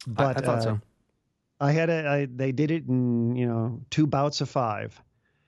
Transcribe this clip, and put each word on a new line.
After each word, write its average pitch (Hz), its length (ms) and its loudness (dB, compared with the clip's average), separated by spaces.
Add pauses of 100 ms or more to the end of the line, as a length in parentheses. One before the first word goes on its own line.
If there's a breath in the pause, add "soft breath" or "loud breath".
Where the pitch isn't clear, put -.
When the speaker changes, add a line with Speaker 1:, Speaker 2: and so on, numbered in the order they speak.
(180)
Speaker 1:
I, 139 60 4
I 135 100 2
Speaker 2:
But, 135 100 -2
Speaker 1:
thought 120 140 2
Speaker 2:
uh, 113 40 0
Speaker 1:
so. 110 180 0 (800)
Speaker 2:
I 143 120 2
had 165 160 2
a, 160 200 0
I, 143 180 2
they 131 260 -2
did 147 180 0
it 160 180 -2
in, 123 480 2
you 123 100 0
know, 113 420 -2
two 156 180 2
bouts 143 340 0
of 139 100 -4
five. 110 500 -4 (460)